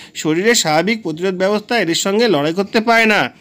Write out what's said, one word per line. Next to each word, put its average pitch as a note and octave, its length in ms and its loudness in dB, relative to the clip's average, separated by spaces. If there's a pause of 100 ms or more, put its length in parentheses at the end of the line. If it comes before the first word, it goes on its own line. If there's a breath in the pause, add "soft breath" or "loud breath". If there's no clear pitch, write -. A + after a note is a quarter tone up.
(140 loud breath)
শরীরের F3 400 0
স্বাভাবিক F3+ 480 0
প্রতিরোধ F3 320 -4
ব্যবস্থা G#3 440 -2
এদের E3 160 0
সঙ্গে G#3 340 0
লড়াই D3+ 260 0
করতে G3+ 260 -2
পারে A3+ 260 2
না। F#3 240 2 (100)